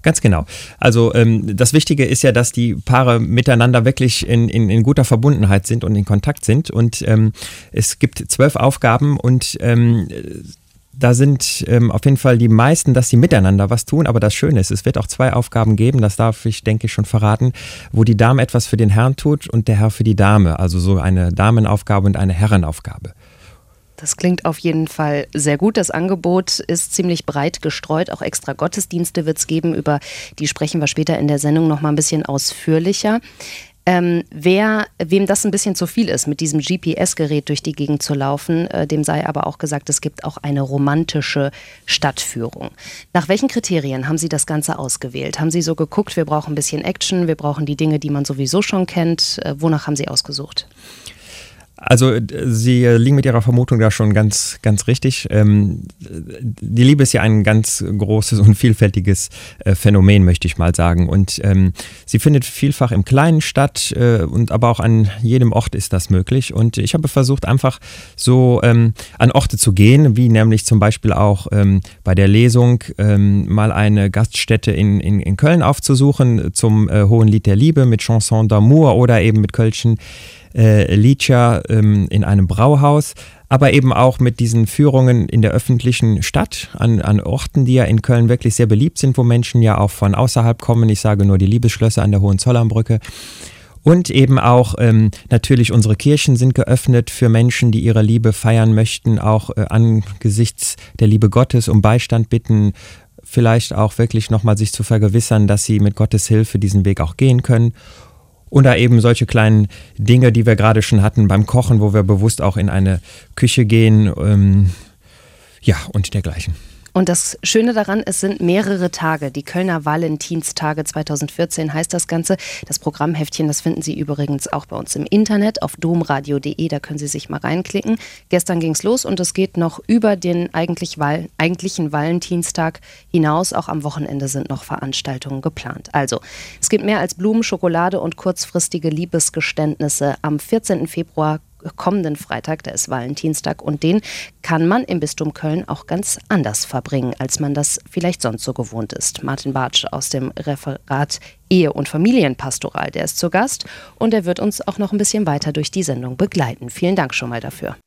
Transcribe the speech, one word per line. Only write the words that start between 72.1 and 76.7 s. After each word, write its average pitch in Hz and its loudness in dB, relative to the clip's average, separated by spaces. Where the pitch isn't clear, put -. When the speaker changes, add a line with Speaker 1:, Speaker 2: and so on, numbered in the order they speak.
Speaker 1:
der 98 4
Lesung, 120 4
ähm, 101 2
mal 107 2
eine 104 2
Gaststätte - 0
in, 101 2
in, 101 0
in 95 0
Köln 160 4
aufzusuchen 131 2
zum, 107 2